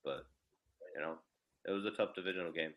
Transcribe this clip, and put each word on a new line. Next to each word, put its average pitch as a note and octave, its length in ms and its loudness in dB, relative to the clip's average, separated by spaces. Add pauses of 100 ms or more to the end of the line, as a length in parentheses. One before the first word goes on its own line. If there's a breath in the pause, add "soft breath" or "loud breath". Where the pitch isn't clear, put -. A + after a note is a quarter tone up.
but, C#2 200 -2 (680)
you D2 60 -2
know, D#2+ 140 0 (500)
it F#2+ 60 0
was G2 140 2
a G#2+ 60 2
tough G#2 240 2
divisional F2+ 360 0
game. D#2+ 260 0